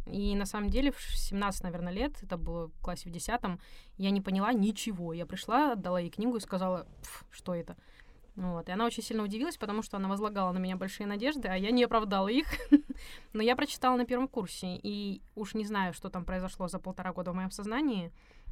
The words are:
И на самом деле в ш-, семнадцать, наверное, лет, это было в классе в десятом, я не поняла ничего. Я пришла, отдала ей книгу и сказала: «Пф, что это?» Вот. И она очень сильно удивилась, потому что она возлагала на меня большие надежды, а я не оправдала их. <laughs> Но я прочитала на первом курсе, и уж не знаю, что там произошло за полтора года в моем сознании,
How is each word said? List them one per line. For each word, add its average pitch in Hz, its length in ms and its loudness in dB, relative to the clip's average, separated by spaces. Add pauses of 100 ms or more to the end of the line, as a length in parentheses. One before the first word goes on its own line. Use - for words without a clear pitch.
И 202 300 0
на 202 100 2
самом 202 240 0
деле 269 220 6
в - 80 -4
ш-, - 180 0
семнадцать, 196 460 0
наверное, 175 280 -2
лет, 240 300 -2
это 190 160 -4
было 165 320 -2
в - 120 -16
классе 175 280 -4
в - 20 -8
десятом, 180 480 -2 (380)
я 196 140 2
не 196 100 2
поняла 196 320 2
ничего. 196 600 0
Я 170 120 -6
пришла, 247 480 2
отдала 180 260 0
ей 170 120 -2
книгу 233 260 0
и - 20 -4
сказала: 185 460 -2 (160)
«Пф, - 300 -14
что - 240 -6
это?» 170 200 -6 (600)
Вот. 175 320 -4
И - 20 -6
она 208 140 0
очень 233 180 -2
сильно 220 200 -2
удивилась, 220 340 -2
потому 208 240 -2
что 208 160 -6
она 196 100 0
возлагала 196 460 0
на 185 40 -2
меня 185 200 0
большие 190 280 -6
надежды, 208 440 -2
а 185 80 2
я 202 140 0
не 247 120 6
оправдала 208 460 4
их. 254 180 2 (240)
<laughs> - 640 4
Но 214 100 2
я 247 140 6
прочитала 254 400 4
на 240 80 2
первом 254 240 0
курсе, 185 520 -6
и 202 400 -4 (140)
уж 208 200 -6
не 214 100 0
знаю, 196 280 0
что - 160 -10
там 180 140 -4
произошло 185 460 -4
за 185 100 -6
полтора 185 320 -6
года 180 200 -4
в 175 40 -2
моем 185 160 -2
сознании, 208 640 0 (380)